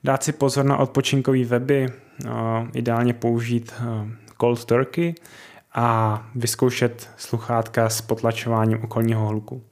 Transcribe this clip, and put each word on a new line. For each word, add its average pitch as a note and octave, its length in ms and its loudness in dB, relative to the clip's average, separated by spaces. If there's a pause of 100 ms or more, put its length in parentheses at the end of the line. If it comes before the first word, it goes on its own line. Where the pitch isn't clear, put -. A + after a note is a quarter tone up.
dát C3+ 180 0
si D3+ 100 -2
pozor C#3 320 0
na C#3 120 4
odpočinkový C3+ 680 2
weby, C3 420 2
eh, - 440 -10 (440)
ideálně A#2+ 400 2
použít, A#2 640 0
eh, A2 300 -6 (320)
Cold A#2+ 240 2
Turkey E3 500 0 (600)
a A2+ 600 2
vyzkoušet A#2+ 840 0
sluchátka A2+ 720 0
s A2 120 -2
potlačováním A2 840 0
okolního A2+ 420 0
hluku. G#2+ 460 -6